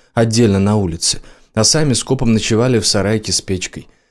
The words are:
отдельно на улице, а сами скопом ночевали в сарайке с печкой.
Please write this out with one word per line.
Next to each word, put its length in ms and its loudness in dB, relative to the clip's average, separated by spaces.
отдельно 440 2
на 200 2
улице, 420 -4
а 120 0
сами 260 2
скопом 400 0
ночевали 480 2
в 80 -2
сарайке 460 -2
с 80 -2
печкой. 480 -8